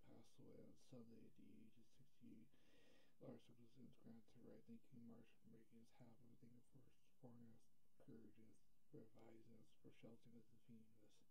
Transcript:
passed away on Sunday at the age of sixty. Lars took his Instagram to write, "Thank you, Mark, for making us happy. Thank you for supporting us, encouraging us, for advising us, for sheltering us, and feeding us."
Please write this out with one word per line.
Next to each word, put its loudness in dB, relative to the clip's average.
passed 0
away 0
on -2
Sunday 2
at -2
the 0
age 0
of -2
sixty. 0
Lars 4
took -2
his -2
Instagram 0
to -2
write, 2
"Thank 2
you, 4
Mark, 2
for -2
making -2
us -4
happy. 0
Thank 0
you -2
for -2
supporting 2
us, 0
encouraging 2
us, 0
for 6
advising 0
us, 0
for 2
sheltering 2
us, -2
and -4
feeding 0
us." -4